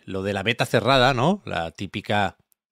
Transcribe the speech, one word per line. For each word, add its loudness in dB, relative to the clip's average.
lo -6
de -2
la -2
beta 0
cerrada, 4
¿no? 0
La -6
típica, -4